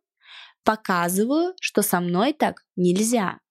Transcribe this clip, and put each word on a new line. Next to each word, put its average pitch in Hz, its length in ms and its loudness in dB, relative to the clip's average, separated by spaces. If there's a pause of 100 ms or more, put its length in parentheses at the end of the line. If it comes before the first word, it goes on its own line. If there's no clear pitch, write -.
(640)
показываю, 214 960 0
что - 220 -2
со 208 180 0
мной 180 320 0
так - 320 -4 (120)
нельзя. 190 640 0 (120)